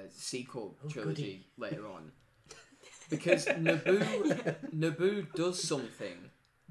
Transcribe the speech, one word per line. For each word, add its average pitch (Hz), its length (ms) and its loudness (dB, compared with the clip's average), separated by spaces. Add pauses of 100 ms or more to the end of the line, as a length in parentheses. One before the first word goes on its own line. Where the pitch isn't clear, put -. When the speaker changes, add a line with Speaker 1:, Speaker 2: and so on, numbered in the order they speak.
Speaker 1:
sequel 120 760 -8
Speaker 2:
Oh, 151 40 -6
Speaker 1:
trilogy 147 340 -4
Speaker 2:
goody. 95 240 -8 (100)
Speaker 1:
later 107 300 -6
on. 82 240 -12 (960)
Because - 380 4
Naboo, 165 760 4
Speaker 3:
<laughs> - 200 2
Yeah. 160 80 0 (200)
Speaker 1:
Naboo 165 600 0
does 180 280 0
something 107 680 -4 (420)